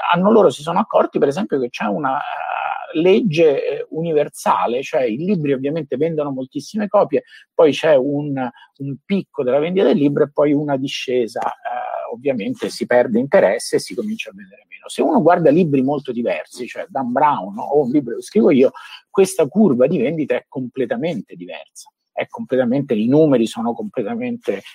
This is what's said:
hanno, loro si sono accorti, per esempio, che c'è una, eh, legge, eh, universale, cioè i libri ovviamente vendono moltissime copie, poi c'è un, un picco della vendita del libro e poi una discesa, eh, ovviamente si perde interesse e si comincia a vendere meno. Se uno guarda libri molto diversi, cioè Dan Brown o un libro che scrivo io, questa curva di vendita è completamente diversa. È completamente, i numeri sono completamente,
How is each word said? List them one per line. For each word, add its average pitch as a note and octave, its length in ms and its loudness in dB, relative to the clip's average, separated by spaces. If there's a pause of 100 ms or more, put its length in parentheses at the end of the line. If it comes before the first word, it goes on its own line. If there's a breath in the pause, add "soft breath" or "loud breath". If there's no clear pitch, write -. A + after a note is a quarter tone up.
(120)
hanno, F#3 180 2
loro G3 200 6
si C#3 100 -8
sono E3 180 -4
accorti, - 380 0
per C#3+ 120 2
esempio, D3+ 300 -2
che A#2+ 100 -4
c'è - 160 -8
una, D3+ 320 -2
eh, - 840 -6
legge, D#3+ 760 4
eh, - 100 -10
universale, D3 960 0
cioè D3+ 180 -2
i A#2+ 160 -2
libri E3 340 -2
ovviamente C#3 460 -4
vendono D3+ 340 -2
moltissime C#3 560 -6
copie, D3+ 360 2 (300 loud breath)
poi D#3+ 200 6
c'è D#3+ 220 4
un, C#3 540 -2 (280 soft breath)
un C#3 260 -8
picco F#3+ 400 -4
della B2 160 2
vendita F#3 280 2
del C#4 100 4
libro C#3+ 280 2
e D3 60 -4
poi D3 220 2
una C#3+ 240 0
discesa, B2+ 640 -4
eh, A#2+ 720 -8
ovviamente A#2+ 560 -4
si - 160 -8
perde B2 340 4
interesse B2 580 2
e - 20 -2
si - 140 -8
comincia A2 360 -8
a - 40 -16
vendere G2 360 -20
meno. - 180 -20
Se - 140 -4
uno C#4 200 2
guarda E3 280 4
libri C#3+ 320 2
molto C#3 320 -4
diversi, A2+ 540 -6
cioè A2 200 -12
Dan B2+ 240 -6
Brown C3 460 0
o C#3+ 240 0
un B2 80 -2
libro C3 260 -2
che - 60 -8
scrivo G#3+ 300 2
io, C3 200 6 (380 loud breath)
questa F#3+ 380 2
curva C#3+ 400 4
di F3 100 -2
vendita C#3 380 -2
è - 120 -6
completamente B2 880 -6
diversa. F2 540 -16 (280)
È - 100 -6
completamente, B2+ 640 -2
i A2 160 0
numeri C#3 360 4
sono A#2 280 -4
completamente, A2+ 880 -6 (140)